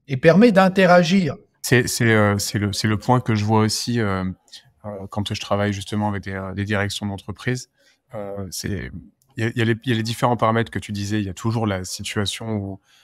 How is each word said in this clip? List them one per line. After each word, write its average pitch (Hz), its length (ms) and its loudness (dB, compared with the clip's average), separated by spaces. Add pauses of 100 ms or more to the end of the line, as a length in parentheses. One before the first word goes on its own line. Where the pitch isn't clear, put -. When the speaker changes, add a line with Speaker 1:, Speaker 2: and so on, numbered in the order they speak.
Speaker 1:
et 135 80 -2
permet 180 340 6
d'interagir. 185 840 4 (260)
Speaker 2:
C'est, 120 260 4
c'est, 117 240 2
euh, 104 260 4
c'est 101 220 -2
le, 101 140 -2
c'est - 160 -2
le 107 80 0
point 123 240 2
que 113 140 0
je 104 100 0
vois 110 160 4
aussi, 117 400 -2
euh, 95 240 -2 (580)
euh, 104 60 -12 (200)
quand 104 240 -6
je 101 60 -6
travaille 104 320 0
justement 104 380 -4
avec 98 140 -6
des, 98 100 -10
euh, 95 200 -8
des 101 120 -4
directions 101 400 -4
d'entreprise. 101 640 -8 (440)
Euh, 101 380 -10
c'est... 90 400 -8 (460)
Il 110 60 -4
y 113 40 -2
a, 120 40 -2
il 117 60 -8
y 120 40 -2
a 110 40 2
les, 113 180 2
il 131 60 -6
y 123 40 2
a - 20 2
les 110 80 -2
différents 120 340 -2
paramètres 113 340 0
que 101 80 -6
tu - 120 -12
disais. 101 280 -4
Il 101 60 -2
y 95 40 -6
a 90 40 -10
toujours 113 340 -2
la 92 180 -4
situation 107 720 -6
où, 98 240 -6 (240)